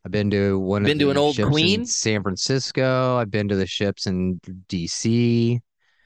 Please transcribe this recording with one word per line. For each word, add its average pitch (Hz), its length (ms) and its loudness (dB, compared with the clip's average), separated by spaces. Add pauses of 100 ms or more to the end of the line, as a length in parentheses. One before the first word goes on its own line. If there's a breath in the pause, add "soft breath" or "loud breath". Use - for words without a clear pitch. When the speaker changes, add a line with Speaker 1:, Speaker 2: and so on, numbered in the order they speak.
Speaker 1:
I've 92 80 -8
been 101 180 0
to 98 260 2
one 98 260 0
Speaker 2:
Been 139 100 2
Speaker 1:
of 151 60 -2
Speaker 2:
to 143 60 2
Speaker 1:
the 139 60 4
Speaker 2:
an 139 60 0
old 147 180 2
Speaker 1:
ships 110 140 2
Speaker 2:
Queen? 170 320 4
Speaker 1:
in 240 40 -6
San 107 380 -2
Francisco. 127 960 0
I've 117 120 -2
been 104 200 0
to 104 80 0
the 95 100 0
ships - 400 -4
in 92 320 -2 (300)
D 85 180 -4
C. 117 720 0 (460)